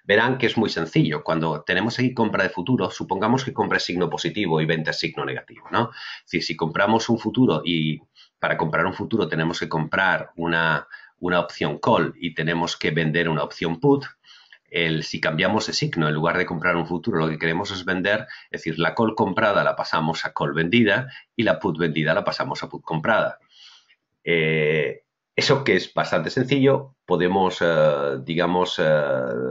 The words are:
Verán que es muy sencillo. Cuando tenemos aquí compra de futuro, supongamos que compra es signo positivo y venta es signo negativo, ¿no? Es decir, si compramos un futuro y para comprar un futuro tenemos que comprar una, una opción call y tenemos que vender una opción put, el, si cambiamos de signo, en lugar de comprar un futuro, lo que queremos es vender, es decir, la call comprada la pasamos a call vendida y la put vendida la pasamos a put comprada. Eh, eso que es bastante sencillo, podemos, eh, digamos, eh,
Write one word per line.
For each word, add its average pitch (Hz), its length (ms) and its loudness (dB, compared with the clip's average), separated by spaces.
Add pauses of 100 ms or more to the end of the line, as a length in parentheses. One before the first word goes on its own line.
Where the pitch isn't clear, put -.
Verán 113 340 4
que 117 80 2
es 107 100 2
muy 110 140 2
sencillo. 82 520 0
Cuando 80 400 0
tenemos 98 360 0
aquí 123 160 2
compra 98 300 2
de 92 40 0
futuro, 92 420 0
supongamos 110 540 0
que - 80 -6
compra 95 240 0
es - 80 0
signo 87 240 0
positivo 82 540 -2
y - 20 2
venta 78 280 -2
es - 60 -6
signo 69 280 -6
negativo, - 440 -10
¿no? 113 200 0
Es - 400 -16
decir, 82 140 -2
si 85 120 -6
compramos 98 540 0
un 113 80 4
futuro 107 440 2
y 78 380 0 (380)
para 78 180 0
comprar 80 300 0
un 87 80 -4
futuro 101 340 -2
tenemos 80 320 -2
que 85 80 -6
comprar 82 680 0
una, 82 520 0 (300)
una 87 220 0
opción 76 380 -4
call 85 400 2
y 85 140 -6
tenemos 85 460 -2
que 90 140 -2
vender 82 360 0
una 78 140 0
opción 85 360 -6
put, 139 280 4 (600)
el, 80 360 0
si - 160 -8
cambiamos 90 480 0
de - 40 -6
signo, 82 360 0
en 76 60 0
lugar 82 220 0
de 90 80 0
comprar 87 300 -2
un 82 140 -2
futuro, 87 320 -2
lo 80 80 0
que 78 100 -4
queremos 82 320 -2
es 92 140 -8
vender, 95 420 0 (240)
es - 120 -8
decir, 82 180 -4
la - 160 0
call 110 180 2
comprada 101 480 2
la - 140 2
pasamos 80 480 -2
a - 80 -6
call 73 220 -2
vendida 104 520 4 (300)
y 113 80 0
la 92 160 2
put 82 180 0
vendida 80 360 0
la 98 100 0
pasamos 73 400 -4
a - 40 -12
put - 160 -12
comprada. 85 540 0 (840)
Eh, 78 800 0 (320)
eso 127 260 2
que 98 140 4
es - 180 -4
bastante 87 360 0
sencillo, 131 640 2 (100)
podemos, 90 540 2
eh, 76 640 2
digamos, 87 560 0
eh, 73 400 2 (300)